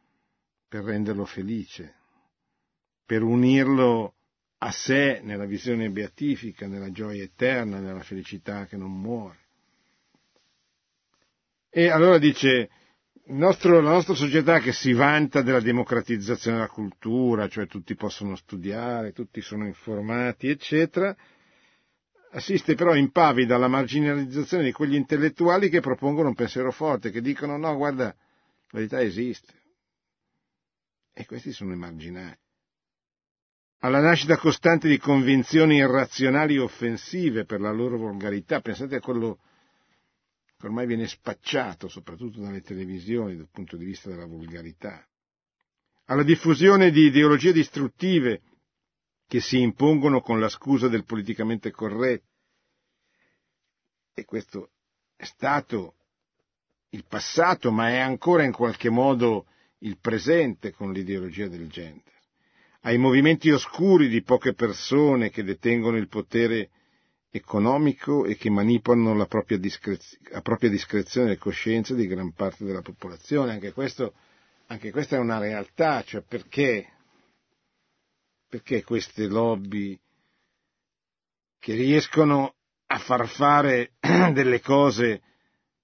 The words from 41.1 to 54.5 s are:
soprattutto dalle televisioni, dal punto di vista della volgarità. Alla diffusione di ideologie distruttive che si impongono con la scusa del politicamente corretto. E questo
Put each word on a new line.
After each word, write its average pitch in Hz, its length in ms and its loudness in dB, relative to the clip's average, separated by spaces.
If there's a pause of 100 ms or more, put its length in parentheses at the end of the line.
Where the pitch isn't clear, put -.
soprattutto 104 540 -16
dalle 98 200 -10
televisioni, 95 760 -8
dal 80 120 -18
punto 87 280 -16
di 85 80 -14
vista 98 240 -14
della 87 160 -14
volgarità. 82 800 -16 (1000)
Alla 139 160 2
diffusione 165 680 6
di 151 140 8
ideologie 147 480 6
distruttive 143 880 0 (840)
che 123 140 -2
si 127 200 0
impongono 139 600 2
con 113 220 -2
la 110 80 0
scusa 131 400 0
del 113 160 -2
politicamente 110 640 -6
corretto. 110 560 -4 (1900)
E 113 120 -12
questo - 460 -12 (440)